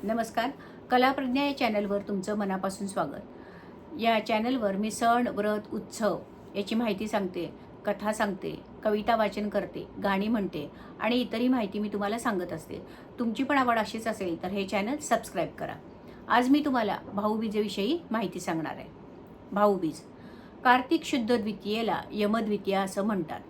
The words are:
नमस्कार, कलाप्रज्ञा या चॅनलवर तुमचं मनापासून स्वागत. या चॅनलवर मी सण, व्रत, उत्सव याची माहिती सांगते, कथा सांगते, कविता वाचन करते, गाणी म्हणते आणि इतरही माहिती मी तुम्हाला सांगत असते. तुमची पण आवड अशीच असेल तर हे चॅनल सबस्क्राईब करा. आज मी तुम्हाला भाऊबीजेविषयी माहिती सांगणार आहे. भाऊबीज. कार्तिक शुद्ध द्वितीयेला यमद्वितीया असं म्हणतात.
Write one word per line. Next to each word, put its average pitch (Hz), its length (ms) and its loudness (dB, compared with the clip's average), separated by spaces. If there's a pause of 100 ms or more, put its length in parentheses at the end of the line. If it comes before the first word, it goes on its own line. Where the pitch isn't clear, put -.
नमस्कार, 226 460 0 (420)
कलाप्रज्ञा 262 520 4
या 277 140 0
चॅनलवर 208 500 2
तुमचं 208 300 -2
मनापासून 190 500 -2
स्वागत. 151 340 -2 (800)
या 220 260 4
चॅनलवर 226 460 2
मी 208 200 0
सण, 240 360 4
व्रत, 208 320 0 (140)
उत्सव 208 440 -2 (380)
याची 202 200 -2
माहिती 220 320 0
सांगते, 180 460 -2 (320)
कथा 208 280 0
सांगते, 202 460 -2 (240)
कविता 214 320 4
वाचन 208 340 2
करते, 202 380 -4 (160)
गाणी 202 240 2
म्हणते 185 440 -2 (280)
आणि 226 160 2
इतरही 240 320 0
माहिती 214 320 2
मी 208 140 0
तुम्हाला 202 260 0
सांगत 190 340 -2
असते. - 220 -10 (440)
तुमची 226 240 0
पण 277 140 4
आवड 247 220 6
अशीच 220 280 -2
असेल 185 360 -2
तर 180 40 -4
हे 190 200 -2
चॅनल 214 300 0
सबस्क्राईब 196 520 0
करा. - 260 -8 (540)
आज 247 200 6
मी 294 160 8
तुम्हाला 240 320 2 (160)
भाऊबीजेविषयी 214 840 0 (120)
माहिती 202 280 -2
सांगणार 160 360 -2
आहे. - 120 -12 (640)
भाऊबीज. 190 500 4 (640)
कार्तिक 262 400 6
शुद्ध 240 340 2
द्वितीयेला 208 640 0 (100)
यमद्वितीया 208 720 2
असं 196 240 0
म्हणतात. 185 440 -2